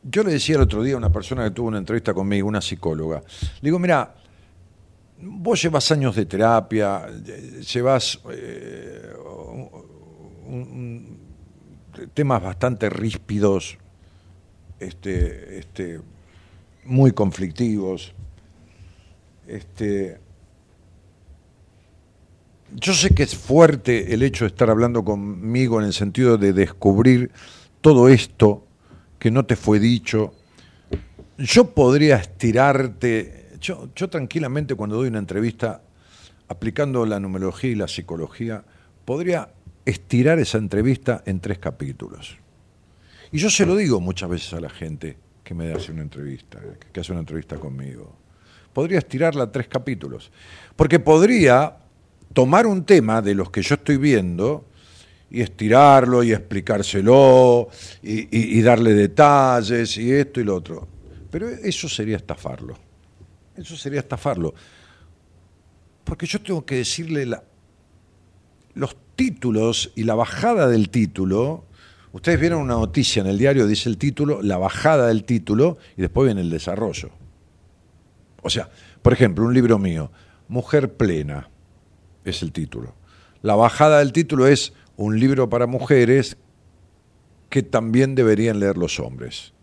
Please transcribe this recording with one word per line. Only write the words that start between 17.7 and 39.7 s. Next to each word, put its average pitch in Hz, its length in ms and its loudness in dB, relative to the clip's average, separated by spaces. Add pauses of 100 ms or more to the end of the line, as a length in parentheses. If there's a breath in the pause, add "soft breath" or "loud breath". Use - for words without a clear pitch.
Este, 98 680 -8 (2500)
yo 135 200 -4
sé 185 200 2
que 147 100 2
es - 120 -4
fuerte 123 760 4
el 117 100 2
hecho 120 220 -2
de 98 40 0
estar - 200 2
hablando 117 340 2
conmigo 107 760 -2
en 104 80 0
el 98 60 -4
sentido 113 440 2
de 101 160 4
descubrir 107 760 4 (500 loud breath)
todo 127 260 8
esto 107 580 4 (540 soft breath)
que 117 100 0
no 120 160 0
te 120 100 0
fue 107 240 2
dicho. 110 540 0 (1040 soft breath)
Yo 180 380 4
podría 143 400 6
estirarte, 117 1300 -2 (100)
yo, - 340 -12
yo 180 160 -8
tranquilamente 143 680 -6
cuando 104 200 -6
doy 127 140 -2
una 110 100 -4
entrevista, 107 640 -6 (640 soft breath)
aplicando 123 580 -4
la 104 140 -4
numerología 95 520 -6
y 113 40 -2
la 98 120 -4
psicología, 87 760 -12 (400 soft breath)
podría 165 460 -6 (360)